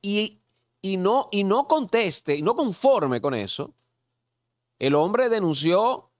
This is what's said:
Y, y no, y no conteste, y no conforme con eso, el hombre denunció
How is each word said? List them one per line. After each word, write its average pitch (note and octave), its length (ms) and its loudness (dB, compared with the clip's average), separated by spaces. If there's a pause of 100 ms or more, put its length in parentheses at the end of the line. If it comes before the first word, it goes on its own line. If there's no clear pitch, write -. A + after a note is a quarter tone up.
Y, G#3 380 -4 (420)
y F#3+ 160 -4
no, G#3+ 340 0
y G3+ 120 0
no G#3 220 2
conteste, A3 720 0
y D3+ 60 -6
no G#3 120 0
conforme G3+ 680 0
con D3 100 0
eso, G#2+ 400 -6 (1040)
el C#3 160 0
hombre G#3 360 2
denunció F#3 880 0